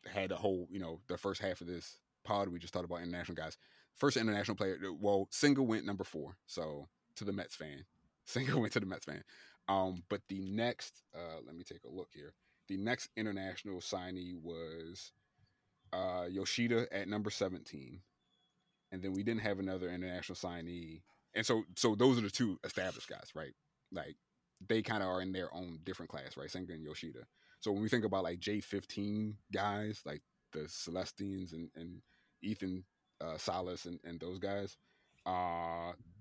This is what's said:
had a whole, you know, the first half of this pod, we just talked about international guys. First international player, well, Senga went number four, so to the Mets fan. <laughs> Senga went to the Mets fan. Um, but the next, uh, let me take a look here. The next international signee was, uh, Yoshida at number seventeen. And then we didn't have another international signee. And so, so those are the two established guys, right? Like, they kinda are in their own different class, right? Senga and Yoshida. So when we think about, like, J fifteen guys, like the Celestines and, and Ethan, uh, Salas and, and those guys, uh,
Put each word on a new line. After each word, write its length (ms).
had 260
a 40
whole, 340
you 100
know, 280
the 100
first 240
half 200
of 60
this 340
pod, 260
we 100
just 140
talked 120
about 160
international 340
guys. 220
First 220
international 400
player, 200
well, 320
Senga 320
went 220
number 180
four, 320
so 440
to 80
the 100
Mets 220
fan. 300
<laughs> 220
Senga 340
went 140
to 80
the 40
Mets 200
fan. 180
Um, 420
but 200
the 120
next, 640
uh, 300
let 100
me 80
take 200
a 60
look 240
here. 200
The 100
next 380
international 640
signee 560
was, 760
uh, 360
Yoshida 600
at 160
number 220
seventeen. 720
And 100
then 120
we 100
didn't 180
have 180
another 300
international 460
signee. 640
And 120
so, 180
so 200
those 220
are 40
the 80
two 340
established 460
guys, 260
right? 180
Like, 240
they 160
kinda 240
are 160
in 100
their 220
own 300
different 260
class, 280
right? 120
Senga 240
and 100
Yoshida. 420
So 120
when 100
we 80
think 160
about, 180
like, 160
J 220
fifteen 760
guys, 540
like 160
the 160
Celestines 840
and, 240
and 260
Ethan, 440
uh, 180
Salas 480
and, 180
and 160
those 200
guys, 380
uh, 680